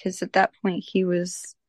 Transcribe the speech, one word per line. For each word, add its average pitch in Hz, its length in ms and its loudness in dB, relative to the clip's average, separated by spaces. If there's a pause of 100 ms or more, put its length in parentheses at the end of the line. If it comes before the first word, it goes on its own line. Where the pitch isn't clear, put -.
'cause 185 200 -6
at - 120 -4
that 190 280 4
point 185 260 -2
he 185 180 2
was 175 500 -4 (140)